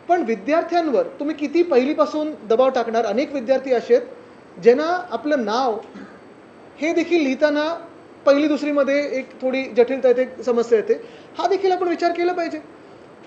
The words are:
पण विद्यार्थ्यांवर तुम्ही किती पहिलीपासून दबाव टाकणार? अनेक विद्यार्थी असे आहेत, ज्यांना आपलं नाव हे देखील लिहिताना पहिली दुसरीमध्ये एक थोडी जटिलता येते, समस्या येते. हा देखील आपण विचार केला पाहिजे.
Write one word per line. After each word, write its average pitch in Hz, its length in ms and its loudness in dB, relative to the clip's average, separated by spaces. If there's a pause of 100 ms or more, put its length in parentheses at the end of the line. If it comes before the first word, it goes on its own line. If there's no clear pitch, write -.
पण 349 140 2
विद्यार्थ्यांवर 277 840 0 (120)
तुम्ही 294 160 -4
किती 302 280 0
पहिलीपासून 302 680 0 (180)
दबाव 254 200 4
टाकणार? 226 360 0
अनेक 269 280 -2
विद्यार्थी 262 400 -2
असे 226 220 2
आहेत, 240 120 2 (500)
ज्यांना 247 300 4 (240)
आपलं 269 340 -2
नाव 226 320 -2 (1040)
हे 330 120 0
देखील 330 300 0
लिहिताना 294 440 0 (580)
पहिली 285 220 6
दुसरीमध्ये 285 520 0 (180)
एक 262 120 -8 (120)
थोडी 262 220 -2 (140)
जटिलता 254 300 2
येते, 247 360 0
समस्या 233 340 2
येते. 214 160 0 (440)
हा 339 100 0
देखील 370 240 0
आपण 359 160 0
विचार 339 240 0
केला 349 220 0
पाहिजे. 311 260 -6 (680)